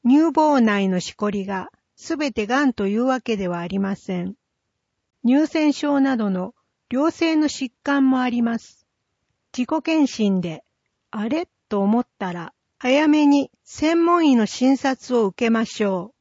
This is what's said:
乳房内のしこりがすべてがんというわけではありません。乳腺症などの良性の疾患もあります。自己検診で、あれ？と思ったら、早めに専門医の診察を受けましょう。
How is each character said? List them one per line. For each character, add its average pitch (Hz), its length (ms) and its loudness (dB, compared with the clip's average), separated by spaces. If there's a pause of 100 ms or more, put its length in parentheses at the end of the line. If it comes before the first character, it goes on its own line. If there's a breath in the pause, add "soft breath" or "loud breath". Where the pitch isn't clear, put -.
乳 294 280 4
房 294 300 4
内 202 260 2
の 185 120 0
し - 140 -10
こ 208 160 -4
り 196 160 -6
が 190 240 -8 (260)
す - 220 -8
べ 285 140 -4
て 214 160 -6
が 262 160 0
ん 254 100 2
と 196 140 -4
い 208 100 -2
う 240 80 0
わ 262 160 0
け 220 160 -4
で 190 100 -4
は 175 120 -4
あ 175 80 -8
り 190 100 -6
ま 196 180 -2
せ 180 280 -6
ん。 190 120 -10 (920)
乳 285 220 4
腺 302 260 0
症 285 260 -2
な 269 180 0
ど 214 120 -2
の 185 240 -6 (360)
良 285 220 0
性 330 240 -2
の 302 120 2
疾 262 240 -6 (120)
患 277 260 2
も 254 120 0
あ 254 80 -2
り 240 120 -2
ま 233 180 -2
す。 - 280 -20 (680)
自 247 80 -2
己 311 180 -4
検 320 280 0
診 196 280 0
で、 165 240 -8 (480)
あ 214 160 -6
れ？ 320 200 -4 (200)
と 202 140 -2
思 214 200 2
っ - 60 -8 (120)
た 185 120 -8
ら、 170 220 -12 (240)
早 285 300 2
め 302 180 4
に 285 240 4 (140)
専 330 420 0
門 339 240 4
医 254 60 6
の 220 100 4
診 262 320 2
察 254 400 -2
を 220 80 2
受 196 200 -4
け 226 40 2
ま 226 160 2
し - 180 -6
ょ 190 300 -4
う。 - 80 -20